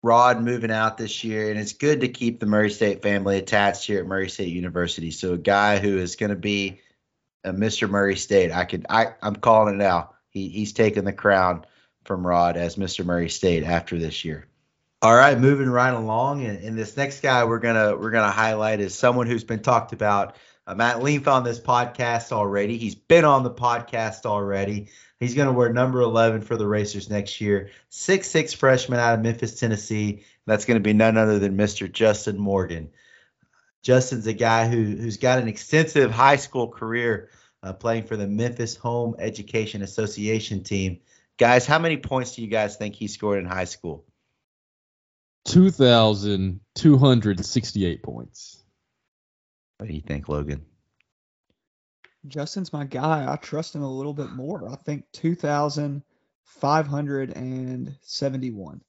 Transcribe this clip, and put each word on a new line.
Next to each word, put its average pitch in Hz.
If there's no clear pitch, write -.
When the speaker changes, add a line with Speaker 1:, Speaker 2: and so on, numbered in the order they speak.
Speaker 1:
Rod 117
moving 120
out 110
this -
year, 107
and 107
it's 104
good 143
to 123
keep 117
the 110
Murray 104
State 101
family 98
attached 98
here 101
at 85
Murray 95
State 92
University. 85
So 90
a 90
guy 101
who 98
is 90
gonna 104
be 98
a 95
Mister 107
Murray 98
State, 92
I 90
could, 87
I, 113
I'm 104
calling 110
it -
now. 90
He, 95
he's 107
taking 104
the 95
crown 92
from 92
Rod 87
as 85
Mister 95
Murray 87
State 82
after 85
this 80
year. 76
All 113
right, 135
moving 135
right 123
along, 120
and, 101
and 113
this 110
next 139
guy 127
we're 113
gonna, 110
we're 110
gonna 107
highlight 107
is 95
someone 123
who's 117
been 110
talked 120
about. 104
Uh, 90
Matt 117
Lean 143
found 131
this 120
podcast 120
already. 104
He's 113
been 165
on 135
the 123
podcast 117
already. 101
He's 123
gonna 139
wear 120
number 127
eleven 113
for 113
the 107
Racers 104
next 104
year. 101
Six -
six 156
freshman 131
out 117
of 110
Memphis, 113
Tennessee. 107
That's 107
gonna 113
be 107
none 110
other 107
than 98
Mister 104
Justin 104
Morgan. 90
Justin's 123
a 110
guy 113
who, 117
who's 107
got 127
an 117
extensive 151
high 131
school 127
career, 113
uh, 95
playing 113
for 110
the 101
Memphis 117
Home 120
Education 107
Association 104
team. 95
Guys, 123
how 147
many 165
points 131
do 120
you 113
guys 107
think 104
he 107
scored 101
in 92
high 90
school? 80
Speaker 2:
Two 185
thousand 104
two 147
hundred 110
sixty-eight 95
points. -
Speaker 1:
What 110
do 90
you 76
think, 73
Logan? 73
Speaker 3:
Justin's 151
my 147
guy. 139
I 139
trust -
him 147
a 135
little 139
bit 139
more. 135
I 123
think 147
two 165
thousand 147
five 147
hundred 139
and 127
seventy-one. 123